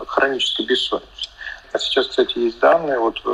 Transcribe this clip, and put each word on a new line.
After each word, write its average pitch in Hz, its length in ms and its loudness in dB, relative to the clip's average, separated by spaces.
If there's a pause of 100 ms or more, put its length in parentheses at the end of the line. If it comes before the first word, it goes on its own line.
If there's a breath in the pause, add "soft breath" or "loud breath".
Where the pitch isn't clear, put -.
хронической 135 580 0
бессоннице. - 640 -4 (440 loud breath)
А - 60 -2
сейчас, - 280 0
кстати, - 300 0
есть 117 220 0
данные, 143 400 4
вот 113 200 0 (140)